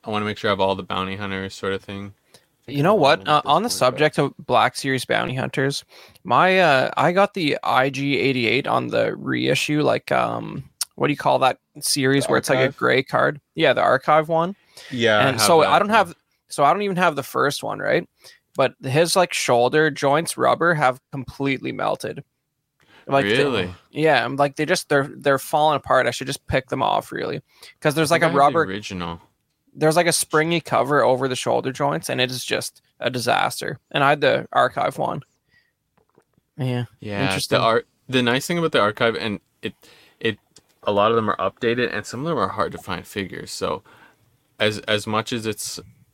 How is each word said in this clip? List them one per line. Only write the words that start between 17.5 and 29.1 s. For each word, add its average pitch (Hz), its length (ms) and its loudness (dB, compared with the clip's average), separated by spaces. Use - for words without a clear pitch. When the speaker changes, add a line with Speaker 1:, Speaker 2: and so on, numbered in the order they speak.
Speaker 2:
one, 104 160 -8
right? 117 280 -2
But 131 260 0
his, 160 340 2
like, 180 180 2
shoulder 143 560 2
joints 143 480 0
rubber 127 360 2
have 131 260 0
completely 131 600 -4
melted. - 500 -4
Like, 139 200 2
the 107 100 4
Speaker 1:
Really? 110 380 0
Speaker 2:
yeah, 143 340 2
I'm 135 120 -6
like, 143 200 0
they 156 80 -2
just, 170 240 -2
they're, 143 260 2
they're 139 240 0
falling 151 380 0
apart. 127 300 2
I 123 60 0
should 131 140 -8
just 139 200 -10
pick - 220 -2
them 131 140 -4
off, 101 300 -2
really, - 300 -6
'cause 151 140 0
there's, 156 160 2
Speaker 1:
I 170 40 4
Speaker 2:
like, 165 80 2
a 170 40 2
Speaker 1:
think 160 40 2
I - 20 -4
have 165 40 0
the - 20 4
Speaker 2:
rubber 147 240 4
Speaker 1:
original. 95 580 -6